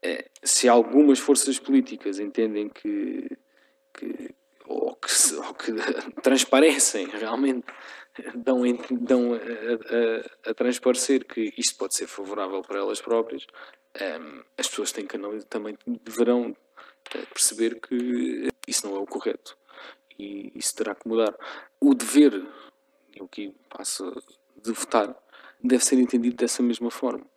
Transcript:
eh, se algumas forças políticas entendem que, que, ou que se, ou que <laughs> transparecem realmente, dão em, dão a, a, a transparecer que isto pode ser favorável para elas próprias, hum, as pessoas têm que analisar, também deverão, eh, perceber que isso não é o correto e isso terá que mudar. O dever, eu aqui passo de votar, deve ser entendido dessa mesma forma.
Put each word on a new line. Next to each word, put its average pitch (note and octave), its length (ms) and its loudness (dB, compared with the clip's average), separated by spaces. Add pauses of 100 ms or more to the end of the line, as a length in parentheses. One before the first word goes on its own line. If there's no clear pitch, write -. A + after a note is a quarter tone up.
eh, D#2+ 220 -6 (180)
se - 240 4
algumas B2+ 520 8
forças C3+ 380 2
políticas A2+ 600 0
entendem G#2 480 -2
que, G#2 640 -6 (640)
que, - 420 -12 (300)
ou - 300 -4
que - 140 -10
se, - 260 4
ou C2+ 180 -10
que - 180 -8
<laughs> - 500 -6
transparecem C3 880 4
realmente, A#2 580 -2 (720)
dão B2 300 2
em, B2 120 2 (140)
dão A#2+ 420 2
a, A#2 40 -2
a, A2+ 1120 -2
a - 20 -2
transparecer B2 680 2
que A2 340 -4
isto - 200 -2
pode - 180 -6
ser G2 120 -4
favorável G2 540 -6
para G2+ 180 -6
elas G2+ 220 -4
próprias, - 460 -2 (520)
hum, D#2 440 -10 (140)
as - 100 -4
pessoas - 240 -4
têm G#2 160 -8
que - 80 -12
analisar, G#2 320 -8
também G#2+ 300 -8 (100)
deverão, A#2+ 680 0 (600)
eh, - 180 -8
perceber A2+ 460 -2
que B2 680 -2 (180)
isso - 180 -2
não G2 120 -6
é - 20 -4
o G2+ 60 -4
correto - 520 -8 (640)
e G2+ 340 -12
isso - 220 -6
terá G#2+ 200 -4
que - 120 -14
mudar. A2 260 2 (460)
O C#3+ 140 6
dever, B2 520 4 (720)
eu F#2+ 100 -16
aqui G2 300 -12 (140)
passo - 340 -8 (580)
de A#2 120 -6
votar, A2 420 0 (480)
deve B2 200 4
ser C3+ 140 4
entendido A#2+ 380 2
dessa A#2+ 260 -2
mesma A#2+ 300 0
forma. A2+ 340 -6 (120)